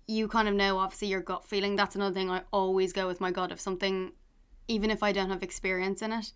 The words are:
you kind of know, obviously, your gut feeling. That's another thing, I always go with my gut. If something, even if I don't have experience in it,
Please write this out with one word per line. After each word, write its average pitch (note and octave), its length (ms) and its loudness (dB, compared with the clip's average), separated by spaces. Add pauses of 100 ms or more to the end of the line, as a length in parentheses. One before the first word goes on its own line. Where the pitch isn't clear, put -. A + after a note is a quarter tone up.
you A3 220 0
kind A3 180 4
of G3+ 80 2
know, G3 240 4
obviously, G3 300 -2
your F#3+ 140 -2
gut F#3 220 -6
feeling. G3+ 300 0
That's G3+ 220 0
another G3 180 0
thing, F#3+ 160 0
I F#3 120 -2 (100)
always F#3+ 400 2
go F#3+ 160 0
with F3+ 120 -4
my F#3 120 0
gut. F3+ 180 -2
If F3 100 -10
something, F#3+ 520 -2 (580)
even A3 200 2
if G#3+ 120 -2
I G#3 100 4
don't F#3+ 180 0
have F#3+ 120 -4
experience F#3+ 600 -2
in A3 100 -2
it, A3+ 240 -6